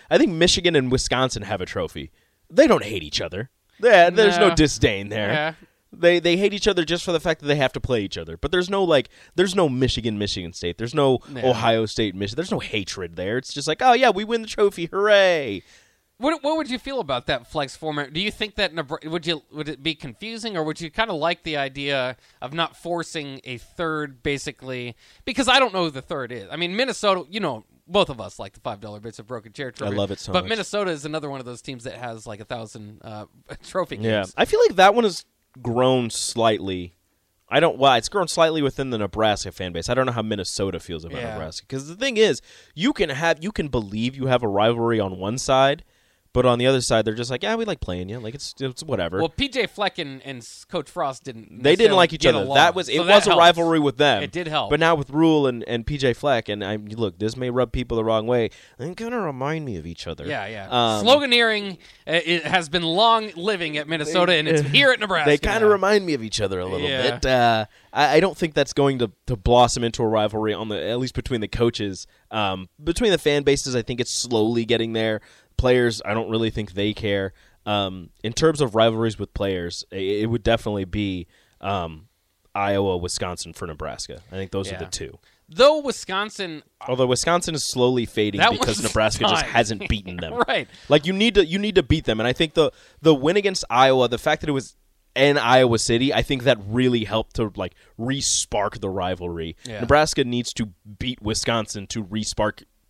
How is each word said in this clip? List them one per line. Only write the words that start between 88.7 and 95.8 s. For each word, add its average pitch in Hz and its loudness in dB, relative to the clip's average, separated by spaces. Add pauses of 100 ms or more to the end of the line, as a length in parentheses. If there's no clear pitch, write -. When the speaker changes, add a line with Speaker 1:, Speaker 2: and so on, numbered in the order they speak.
Speaker 2:
was - -4
Speaker 1:
Nebraska - 0
just 170 2
Speaker 2:
fine. 131 -6
Speaker 1:
hasn't 110 0
beaten 101 -4
them. 87 -8
Speaker 2:
<laughs> 240 0
Right. 190 -4 (220)
Speaker 1:
Like, 147 4
you 185 -2
need 202 2
to, 196 6
you 165 -2
need 208 -2
to 185 4
beat 147 2
them. 110 0
And 110 0
I 127 0
think 156 -2
the, 151 4 (320)
the 156 8
win 147 6
against 196 0
Iowa, 131 6
the 117 -2
fact 156 0
that 151 -4
it 147 0
was 135 -6 (400)
in 143 4
Iowa 120 6
City, 123 2